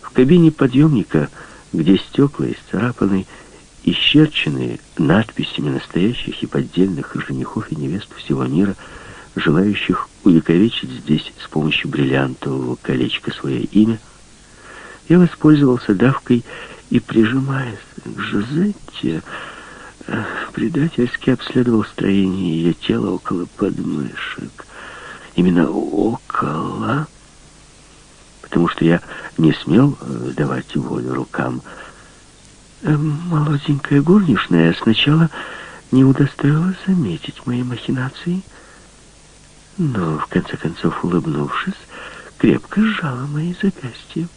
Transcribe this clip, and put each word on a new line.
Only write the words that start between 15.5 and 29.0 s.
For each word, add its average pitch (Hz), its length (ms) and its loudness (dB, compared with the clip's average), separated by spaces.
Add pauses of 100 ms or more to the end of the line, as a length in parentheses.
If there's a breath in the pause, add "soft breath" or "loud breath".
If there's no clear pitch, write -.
давкой 120 500 2 (460 loud breath)
и, 127 80 2
прижимаясь 127 800 0 (260)
к 110 140 -10
Жозетте, 127 1040 -4 (840 loud breath)
э, 113 180 -6 (280 loud breath)
предательски 131 800 -2
обследовал 120 540 2
строение 95 800 0
ее 85 120 2
тела 110 360 -2
около 92 360 -4
подмышек. - 1200 -6 (680 loud breath)
Именно 87 340 4
около, 117 1400 -4 (1300)
потому - 280 0
что - 160 -4
я 82 180 4 (340 loud breath)